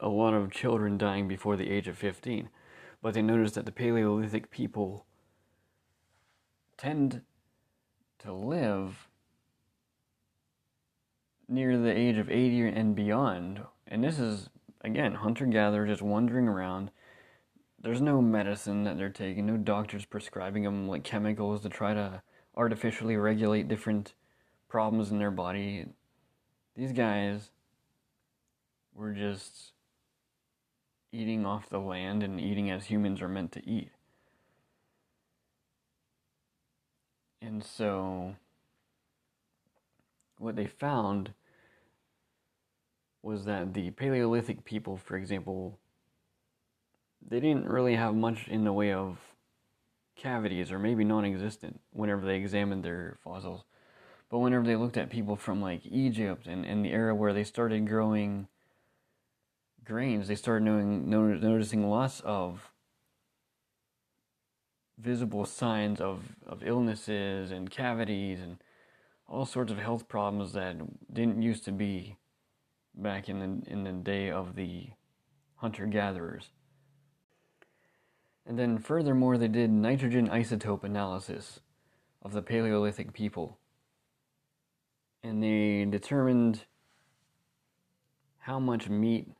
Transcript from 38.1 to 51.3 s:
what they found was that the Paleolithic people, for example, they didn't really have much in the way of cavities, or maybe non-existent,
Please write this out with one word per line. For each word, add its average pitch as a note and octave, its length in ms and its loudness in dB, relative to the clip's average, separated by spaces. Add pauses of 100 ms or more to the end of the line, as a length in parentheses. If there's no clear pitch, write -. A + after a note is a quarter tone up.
what A2 180 -6
they G2+ 100 -2
found G2+ 680 -2 (1900)
was G#2 240 -6
that F#2+ 280 -2
the F2+ 180 -2
Paleolithic A#2+ 760 0
people, G#2 320 -6
for F#2+ 200 -8
example, F#2+ 640 -6 (1500)
they A#2+ 120 0
didn't D3 280 2
really B2 280 4
have A2+ 200 2
much A2+ 320 0
in G#2+ 160 0
the G2+ 100 4
way G#2 180 2
of F#2+ 260 -2 (1000)
cavities, G2+ 560 -2
or F#2+ 80 -4
maybe A2 240 2
non-existent, G#2 760 -2 (120)